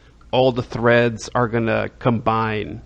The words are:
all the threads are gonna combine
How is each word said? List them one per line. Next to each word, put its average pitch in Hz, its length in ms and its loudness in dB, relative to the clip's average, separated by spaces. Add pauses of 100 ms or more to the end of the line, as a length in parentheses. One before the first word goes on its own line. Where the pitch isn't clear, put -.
(320)
all 131 200 4
the 120 120 -4
threads 117 720 0
are 120 140 0
gonna 110 420 -2 (100)
combine 110 880 -2